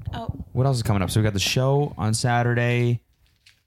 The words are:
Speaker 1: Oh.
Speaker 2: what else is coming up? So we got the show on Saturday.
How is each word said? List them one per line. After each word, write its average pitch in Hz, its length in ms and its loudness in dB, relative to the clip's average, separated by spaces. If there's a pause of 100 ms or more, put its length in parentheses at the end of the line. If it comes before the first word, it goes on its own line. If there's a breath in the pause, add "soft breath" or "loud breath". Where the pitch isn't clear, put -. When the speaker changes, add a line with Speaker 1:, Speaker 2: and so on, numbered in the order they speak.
(140)
Speaker 1:
Oh. 226 140 -8 (260)
Speaker 2:
what 127 120 0
else 135 120 2
is 113 40 -2
coming 101 200 0
up? 87 80 -2
So 110 100 2
we 107 40 4
got 104 100 0
the 101 40 -2
show 135 600 0
on 107 160 0
Saturday. 120 880 2 (640)